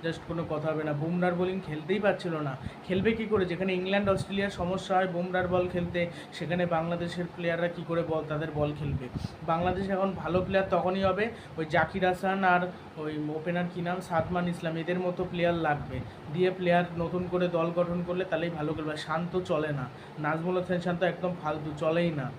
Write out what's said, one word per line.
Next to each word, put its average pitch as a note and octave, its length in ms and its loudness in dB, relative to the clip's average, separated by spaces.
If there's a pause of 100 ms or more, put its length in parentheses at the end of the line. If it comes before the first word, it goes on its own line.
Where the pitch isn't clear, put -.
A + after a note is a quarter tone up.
just E3 140 -2 (100)
কোনো E3 220 -4
কথা D3+ 220 0
হবে D3+ 120 0
না। D3+ 100 0
বুমরার F3 420 2
বোলিং F#3 320 0
খেলতেই D#3 320 0
পারছিল F#3 400 2
না, C#3 180 -2 (300)
খেলবে F#3+ 240 4
কী A3 140 0
করে? G3 200 2
যেখানে F3+ 280 0
ইংল্যান্ড G3 360 2
অস্ট্রেলিয়ার G3 400 0
সমস্যা F#3 460 -2
হয় F#3 120 4
বুমরার F3+ 400 0
বল F3+ 200 4
খেলতে, F3 400 0 (260)
সেখানে F3 320 0
বাংলাদেশের E3+ 600 0 (100)
প্লেয়াররা E3+ 320 0
কী E3+ 200 -4
করে E3 160 0
বল, D#3+ 260 0
তাদের D3+ 260 -2
বল D3 240 2
খেলবে? C#3 300 -2 (380)
বাংলাদেশ F3+ 420 2
এখন F#3+ 280 2
ভালো E3 240 2
প্লেয়ার F#3+ 280 2
তখনই F#3 340 2
হবে, G3 260 2 (280)
ওই D#3+ 80 -2
জাকির E3 400 2
হাসান F#3+ 380 2
আর F3+ 280 6 (260)
ওই D#3 200 -4 (120)
ওপেনার E3+ 340 -2 (100)
কী F#3 80 -4
নাম, F3+ 200 -2
সাদমান F3 460 0
ইসলাম, E3 300 -2
এদের F3 220 0
মতো F3+ 320 0
প্লেয়ার E3+ 220 4
লাগবে। D3 460 0 (340)
দিয়ে F3+ 180 4
প্লেয়ার F3 320 4 (140)
নতুন E3+ 340 -2
করে F3+ 160 2
দল E3+ 280 2
গঠন F3 320 0
করলে F3+ 180 0
তাহলেই E3+ 240 0
ভালো D#3+ 240 -2
খেলবে। D3+ 240 -4
শান্ত E3+ 420 -2
চলে D#3 320 0
না, C3 180 -4 (300)
নাজমুল D#3+ 380 0
হোসেন F3+ 240 0
শান্ত F3 220 0
একদম F3 300 0 (100)
ফালতু, D3+ 340 -2
চলেই E3 340 2
না। C3 280 -4